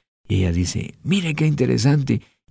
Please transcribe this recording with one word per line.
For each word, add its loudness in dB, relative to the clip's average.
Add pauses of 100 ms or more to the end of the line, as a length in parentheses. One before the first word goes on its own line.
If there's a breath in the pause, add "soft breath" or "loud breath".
(280)
Y 0
ella 2
dice, -4
"Mire -2
qué 0
interesante", 2 (280 soft breath)